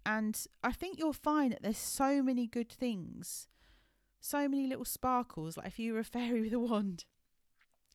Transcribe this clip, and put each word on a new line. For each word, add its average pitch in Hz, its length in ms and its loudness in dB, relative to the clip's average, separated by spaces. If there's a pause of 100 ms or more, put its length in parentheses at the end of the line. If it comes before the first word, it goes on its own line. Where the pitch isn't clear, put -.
And 214 400 0 (160)
I 247 100 2
think 349 260 -6
you'll 311 140 2
find 294 400 4
that - 100 -6
there's 208 160 0
so 277 440 2
many 247 240 2
good 233 240 -2
things, - 800 -6 (720)
so 285 280 0
many 269 180 0
little 262 180 -4
sparkles, 247 720 -2
like - 100 -8
if 185 120 -10
you 226 140 -2
were 220 80 0
a 220 40 0
fairy 240 360 0
<laughs> - 20 2
with 220 100 -2
a 240 80 2
wand, 208 440 0 (920)